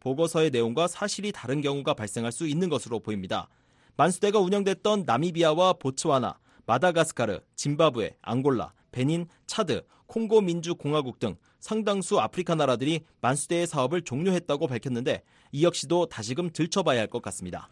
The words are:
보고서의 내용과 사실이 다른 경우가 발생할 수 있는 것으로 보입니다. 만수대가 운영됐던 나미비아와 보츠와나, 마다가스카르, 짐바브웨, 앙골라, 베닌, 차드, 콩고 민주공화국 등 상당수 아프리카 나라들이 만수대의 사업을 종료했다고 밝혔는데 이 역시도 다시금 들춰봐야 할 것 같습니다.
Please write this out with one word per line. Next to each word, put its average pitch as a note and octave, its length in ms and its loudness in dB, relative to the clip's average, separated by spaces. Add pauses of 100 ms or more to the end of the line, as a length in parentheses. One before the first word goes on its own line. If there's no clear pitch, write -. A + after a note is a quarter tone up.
보고서의 D#3+ 500 0
내용과 A#2+ 360 2
사실이 G3+ 460 -4
다른 C3+ 280 -4
경우가 C#3+ 340 -2
발생할 A#2 380 -4
수 E3 140 -6
있는 E3 220 0
것으로 A#2+ 320 -2
보입니다. G2 480 -6 (480)
만수대가 G3 440 4
운영됐던 G3 680 0
나미비아와 E3 680 2
보츠와나, C3+ 640 -2 (280)
마다가스카르, C3 720 2 (140)
짐바브웨, C#3+ 680 2
앙골라, B2+ 500 0 (180)
베닌, D#3+ 360 -2 (200)
차드, D3 360 -2 (240)
콩고 A3 360 2
민주공화국 D#3+ 760 -2
등 G2 160 -2 (240)
상당수 G3+ 580 -2
아프리카 E3 380 0
나라들이 C#3+ 480 0 (160)
만수대의 E3+ 460 0
사업을 E3 360 -2
종료했다고 D#3+ 640 0
밝혔는데 B2 560 -2 (300)
이 C#3+ 120 2
역시도 E3+ 420 2
다시금 C3 440 -6
들춰봐야 D#3+ 500 0
할 G#2 60 0
것 A#2+ 160 -6
같습니다. F2+ 500 -10